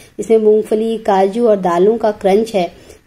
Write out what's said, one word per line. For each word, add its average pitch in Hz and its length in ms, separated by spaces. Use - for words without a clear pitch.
इसमें 220 200
मूंगफली, 220 600
काजू 196 480
और 214 100
दालों 185 400
का 226 140
crunch 208 420
है, 180 120